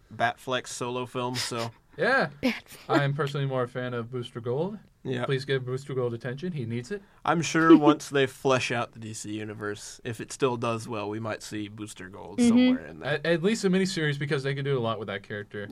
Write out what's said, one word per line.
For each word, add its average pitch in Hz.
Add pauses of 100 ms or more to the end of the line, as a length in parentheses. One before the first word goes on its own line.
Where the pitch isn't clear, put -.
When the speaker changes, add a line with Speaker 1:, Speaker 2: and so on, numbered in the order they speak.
(140)
Speaker 1:
Batfleck's 117
solo 123
film, 123
so. 117 (240)
Speaker 2:
Yeah. 220
Speaker 3:
<laughs> -
Batfleck. 240 (340)
Speaker 2:
I -
am 139
personally 143
more 131
a 120
fan 123
of 120
Booster 120
Gold. 151 (240)
Speaker 1:
Yeah. 123
Speaker 2:
Please 135
give 135
Booster 131
Gold 123
attention. 131
He 131
needs 117
it. 202 (240)
Speaker 1:
I'm 165
sure 160
Speaker 3:
<laughs> 147
Speaker 1:
once 147
they 135
flesh 131
out 120
the -
D 110
C 104
universe, 107
if 117
it 120
still 123
does 113
well, 104
we 107
might 110
see 104
Booster 104
Gold 92
Speaker 3:
Mm-hmm. 240
Speaker 1:
somewhere 247
in 78
there. 135
Speaker 2:
At, 147
at 165
least 214
a 190
miniseries, 175
because 143
they 135
could 139
do 139
a -
lot 113
with 104
that 101
character. 104